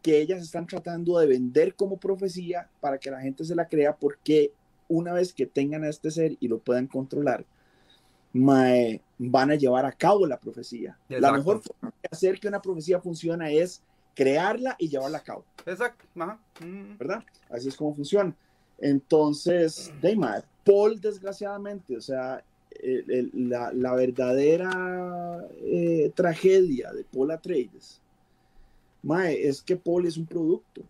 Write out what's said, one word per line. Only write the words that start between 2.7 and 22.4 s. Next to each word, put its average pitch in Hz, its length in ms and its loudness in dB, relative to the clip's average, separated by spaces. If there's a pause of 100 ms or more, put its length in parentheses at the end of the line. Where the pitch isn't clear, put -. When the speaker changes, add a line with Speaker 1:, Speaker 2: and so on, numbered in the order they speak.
Speaker 1:
para 139 180 -2
que 135 120 -10
la 131 100 -10
gente 135 240 -6
se 170 100 -4
la 165 140 0
crea, 147 280 2
porque 147 560 2 (360)
una 175 240 0
vez 180 220 0
que 131 120 -2
tengan 147 380 -4
a 151 40 -2
este 156 220 -6
ser 160 300 -2
y 127 80 -4
lo 113 100 -2
puedan 127 280 0
controlar, 135 580 -4 (880)
mae, 127 680 4 (180)
van 131 320 2
a 151 60 2
llevar 131 280 2
a 131 80 -4
cabo 190 340 4
la 127 120 -4
profecía. 117 580 -14 (120)
La 131 100 -8
Speaker 2:
Exacto. - 200 4
Speaker 1:
mejor 196 240 0
forma - 300 -14 (100)
de 175 80 -10
hacer 185 300 0
que 208 80 -6
una 202 140 -6
profecía 175 380 -2
funcione 165 580 -2
es 180 240 -2 (320)
crearla 196 640 0
y 165 100 -2
llevarla 139 300 -6
a - 60 -12
cabo. 104 200 -14 (220)
Speaker 2:
Exacto, 214 380 -6 (140)
ajá. 190 200 -8 (220)
Mm. 196 380 -16
Speaker 1:
¿Verdad? 190 260 -8 (260)
Así 123 180 -8
es 135 80 -8
como 151 180 -4
funciona. 170 400 0 (440)
Entonces, 151 1120 2 (120)
de 175 60 4
ahí, 220 80 4
mae, 113 260 0 (200)
Paul, 202 380 6
desgraciadamente, 202 960 -8
o 113 40 -10
sea, 131 440 -8 (380)